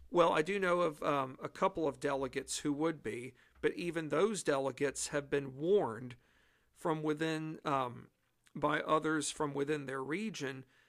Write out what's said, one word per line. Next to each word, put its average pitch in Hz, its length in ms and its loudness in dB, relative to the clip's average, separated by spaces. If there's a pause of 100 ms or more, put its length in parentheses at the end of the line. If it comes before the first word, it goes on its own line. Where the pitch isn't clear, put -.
Well, 170 240 6
I 160 80 4
do 190 180 -2
know 180 220 2
of, 156 220 -2
um, 139 380 0
a - 60 -6
couple 185 400 0
of 127 120 -2
delegates 135 600 -2
who 147 140 0
would 156 280 0
be, 120 320 -6 (280)
but 151 140 2
even 165 340 -4
those 180 340 2
delegates 135 640 0
have 139 200 -2
been 135 280 -2
warned 131 580 0 (600)
from 160 260 0
within, 156 600 0
um, 131 440 -2 (460)
by 147 280 2
others 156 500 2
from 147 220 -2
within 139 320 0
their 135 180 -4
region 143 640 -4 (240)